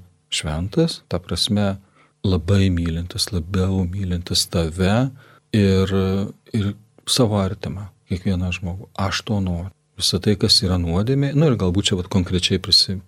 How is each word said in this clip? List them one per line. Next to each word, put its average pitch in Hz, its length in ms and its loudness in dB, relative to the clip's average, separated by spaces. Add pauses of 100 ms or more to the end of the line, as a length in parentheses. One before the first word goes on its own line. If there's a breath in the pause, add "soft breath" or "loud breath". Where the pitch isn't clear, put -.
(320)
šventas, 95 760 -2
ta 87 160 -6
prasme, 101 540 0 (480 soft breath)
labai 95 460 2
mylintis, 85 600 -2
labiau 95 520 0
mylintis 90 600 -2
tave 92 640 0 (420 loud breath)
ir, 95 420 4 (580)
ir 101 220 -2 (320)
savo 107 360 2
artimą, 95 460 -6 (200)
kiekvieną 90 460 -2
žmogų. 92 400 -8
Aš 95 320 -4
to 104 140 0
noriu.“ 90 320 -4 (260)
Visą - 200 0
tai, 104 180 2
kas - 260 4
yra 90 180 2
nuodėmė, 113 540 0
nu 151 160 6
ir 110 80 2
galbūt 95 320 0
čia 98 80 2
vat 87 100 -6
konkrečiai 90 500 0
prisi-, 92 500 2